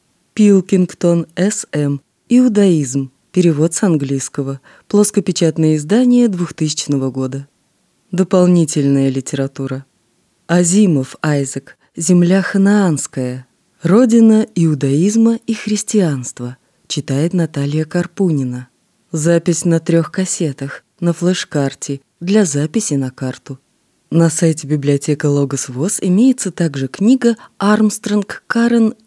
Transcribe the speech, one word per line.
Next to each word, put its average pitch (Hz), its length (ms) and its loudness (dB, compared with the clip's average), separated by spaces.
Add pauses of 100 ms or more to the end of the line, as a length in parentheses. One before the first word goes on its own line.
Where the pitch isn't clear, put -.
(340)
Пилкингтон 185 920 2 (100)
С 196 340 -2
М. 143 300 -2 (260)
Иудаизм. 180 880 2 (180)
Перевод 165 440 2
с - 60 -4
английского. 139 800 -2 (300)
Плоскопечатное 165 880 0
издание 240 500 2
двухтысячного 151 840 -4
года. 131 360 -6 (640)
Дополнительная 170 960 2
литература. 135 760 -6 (640)
Азимов 175 760 2
Айзек. 139 560 -4 (180)
Земля 175 460 2
ханаанская. 175 1040 0 (360)
Родина 220 720 4
иудаизма 170 920 0
и 226 60 -4
христианства. 151 1040 -4 (300)
Читает 143 440 -2
Наталья 156 540 -2
Карпунина. 151 840 -4 (460)
Запись 170 500 0
на 165 160 2
трёх 165 320 0
кассетах, 151 720 -6 (160)
на 170 140 0
флеш-карте, 151 880 -4 (180)
для 196 240 0
записи 151 520 -2
на 135 160 -2
карту. 131 480 -10 (520)
На 165 200 4
сайте 160 340 -2
библиотека 143 640 -2
Логос 143 420 -2
ВОС 135 320 -6
имеется 214 480 2
также 139 380 -4
книга 233 500 2 (220)
Армстронг 208 880 -2
Карен 233 480 0 (120)